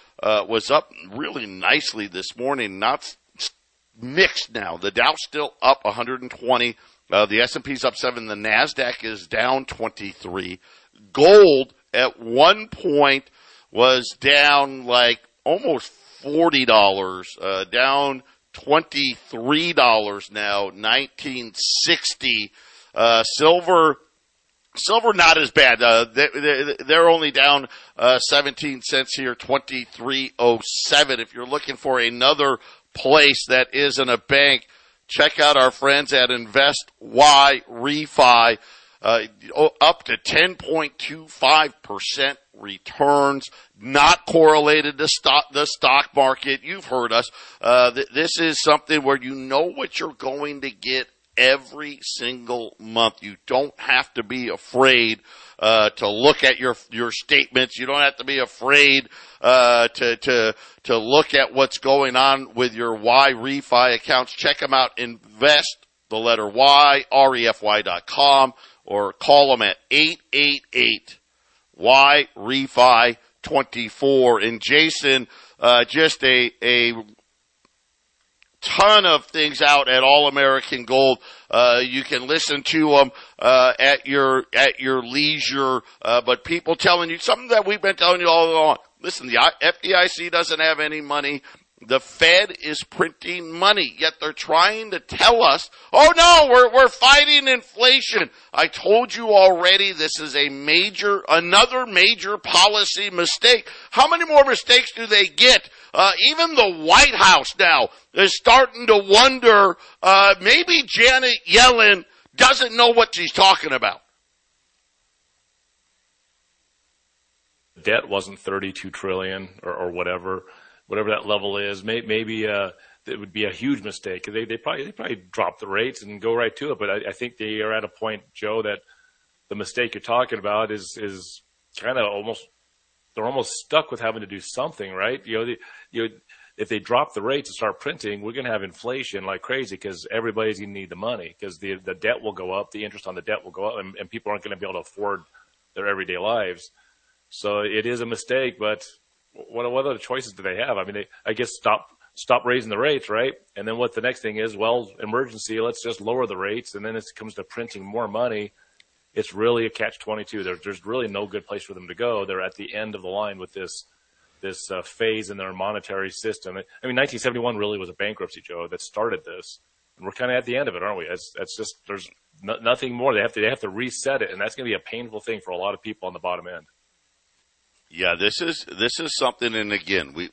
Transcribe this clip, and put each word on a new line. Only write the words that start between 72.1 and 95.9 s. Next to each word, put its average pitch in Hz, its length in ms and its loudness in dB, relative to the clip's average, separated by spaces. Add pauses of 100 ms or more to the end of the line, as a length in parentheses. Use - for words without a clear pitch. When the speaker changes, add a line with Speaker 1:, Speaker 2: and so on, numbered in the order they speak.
Speaker 1:
refi 120 800 4 (240)
twenty 120 460 -6
four. 127 520 2
And 113 220 -4
Jason, 139 640 0 (320)
uh, 120 260 4
just 156 380 -2
a, 123 280 2 (100)
a 120 320 0 (1700)
ton 202 420 4
of 156 200 2
things 151 360 -4
out 143 260 4
at 127 160 2
All 143 240 6
American 135 580 0
Gold. 131 340 2 (320)
Uh, 120 320 4
you 127 200 -4
can 127 240 -6
listen 147 360 -4
to 156 320 2
'em, 139 160 4 (280)
uh, 127 380 4
at 139 300 0
your, 135 460 0
at 131 260 2
your 131 240 -2
leisure. 135 800 -4 (200)
Uh, 120 200 0
but 123 220 -2
people 165 320 -4
telling 175 340 0
you 165 80 -8
something 247 320 -4
that 214 180 2
we've 202 140 -4
been 196 140 -2
telling 180 260 0
you 175 60 0
all 165 240 4
along. 156 260 2 (240)
Listen, 143 260 -12
the 117 100 0
I-, 147 140 4 (100)
F 170 200 -2
D 185 120 -4
I 180 140 2
C 175 220 -8
doesn't 165 320 -2
have 160 180 0
any 151 220 -6
money. 143 420 -6 (420)
The 127 140 0
Fed 180 640 2
is 151 220 -8
printing 170 640 -8
money, 175 480 0
yet 160 220 -2
they're 151 100 -6
trying 202 600 -2
to 180 100 -8
tell 226 420 2
us, 147 260 2 (220)